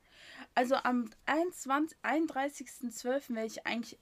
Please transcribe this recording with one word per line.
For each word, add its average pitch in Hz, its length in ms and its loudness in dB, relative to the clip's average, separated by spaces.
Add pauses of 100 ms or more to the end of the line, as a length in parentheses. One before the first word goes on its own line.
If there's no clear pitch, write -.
(540)
Also 254 220 4
am 247 340 2 (160)
einundzwanzig, 302 800 2
einunddreißigsten 269 880 -2
zwölften 254 440 -2
werde 220 120 -2
ich - 180 -10
eigentlich 226 360 -2